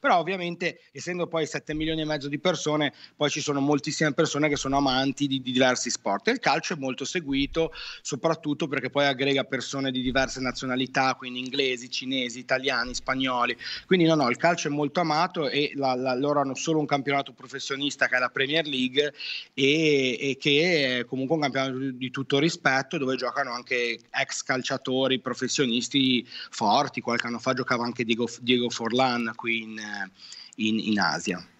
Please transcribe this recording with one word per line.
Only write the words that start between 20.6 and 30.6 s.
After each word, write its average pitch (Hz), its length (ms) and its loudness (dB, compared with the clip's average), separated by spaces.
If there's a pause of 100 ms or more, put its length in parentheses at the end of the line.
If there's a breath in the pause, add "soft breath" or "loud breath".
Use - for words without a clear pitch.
è 117 60 -4
comunque 135 300 -2
un 156 80 0
campionato 135 340 -2
di, 135 180 -4
di 123 160 -6
tutto 139 260 0
rispetto, 143 600 0
dove 135 180 0
giocano 127 380 -4
anche 123 220 -4 (340)
ex - 340 -4
calciatori 131 760 0
professionisti 127 1080 0 (220 loud breath)
forti. 123 520 2
Qualche 120 260 -2
anno 117 120 -6
fa 131 140 0
giocava 123 300 0
anche 120 200 -4
Diego, 113 240 0 (140)
Diego 123 280 2
Forlan 120 680 0
qui 117 280 -4
in, 110 160 -12 (760 loud breath)
in, 110 240 2